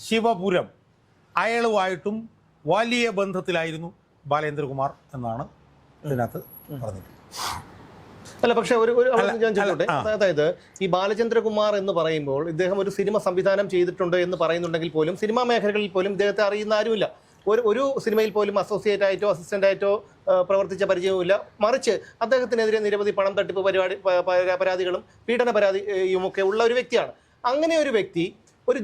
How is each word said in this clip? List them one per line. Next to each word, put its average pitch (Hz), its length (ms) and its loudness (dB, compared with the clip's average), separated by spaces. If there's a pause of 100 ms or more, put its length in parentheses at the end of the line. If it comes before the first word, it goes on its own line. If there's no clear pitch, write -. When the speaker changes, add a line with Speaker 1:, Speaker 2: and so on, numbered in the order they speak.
Speaker 1:
ശിവപുരം, 196 640 0 (760)
അയാളുമായിട്ടും 208 720 0 (580)
വലിയ 233 320 2 (140)
ബന്ധത്തിലായിരുന്നു 170 680 -2 (420)
ബാലേന്ദ്രകുമാർ 143 600 -2 (240)
എന്നാണ് 120 280 -6 (600)
ഇതിനകത്ത് 123 340 -4 (340)
Speaker 2:
ഉം. 135 100 -12
Speaker 1:
പറഞ്ഞിട്ടുള്ളത്. 98 340 -12 (1300)
Speaker 2:
അല്ല, 233 140 2
പക്ഷേ 233 240 0
ഒരു, 226 180 2
ഒരു, 254 100 4 (100)
Speaker 1:
അല്ല, 202 120 2 (120)
Speaker 2:
ഞാൻ 220 120 2
ചോദിച്ചോട്ടെ? 180 380 0
Speaker 1:
അല്ല, 143 160 -2
ആ. 214 80 -2
Speaker 2:
അതായത് 165 280 2 (380)
ഈ - 20 0 (100)
ബാലചന്ദ്രകുമാർ 214 840 0
എന്ന് 196 200 -2
പറയുമ്പോൾ 151 420 0 (120)
ഇദ്ദേഹം 180 300 0
ഒരു 190 140 -4
സിനിമ 202 280 0
സംവിധാനം 196 480 0
ചെയ്തിട്ടുണ്ട് 180 520 0
എന്ന് 180 180 -4
പറയുന്നുണ്ടെങ്കിൽ 165 540 -2
പോലും 160 260 0
സിനിമാ 226 260 0
മേഖലകളിൽ 208 460 0
പോലും 190 200 0
ഇദ്ദേഹത്തെ 202 340 0
അറിയുന്ന 214 300 -2
ആരുമില്ല. 214 280 0 (440)
ഒരു, 226 180 2
ഒരു 240 140 2 (200)
സിനിമയിൽ 220 340 0
പോലും 202 240 0
അസോസിയേറ്റ് 202 460 0
ആയിട്ടോ 196 260 0
അസിസ്റ്റന്റ് 190 340 0
ആയിട്ടോ, 196 240 2 (400)
ആ, - 20 4 (160)
പ്രവർത്തിച്ച 196 420 0
പരിചയവുമില്ല. 185 420 0 (300)
മറിച്ച് 240 300 2 (300)
അദ്ദേഹത്തിനെതിരെ 226 600 0
നിരവധി 202 340 0
പണം 196 200 0
തട്ടിപ്പ് 185 280 -2
പരിപാടി, 185 280 2 (100)
പ-, 180 220 4
പ-, 185 340 2
പരാതികളും 185 420 -2 (240)
പീഡന 240 300 2
പരാതിയും 190 720 2
ഒക്കെ 190 200 -2
ഉള്ള 220 100 2 (100)
ഒരു 247 100 0
വ്യക്തിയാണ്. 180 320 0 (400)
അങ്ങനെ 320 320 2
ഒരു 277 140 0
വ്യക്തി 180 280 -2 (440)
ഒരു 247 140 0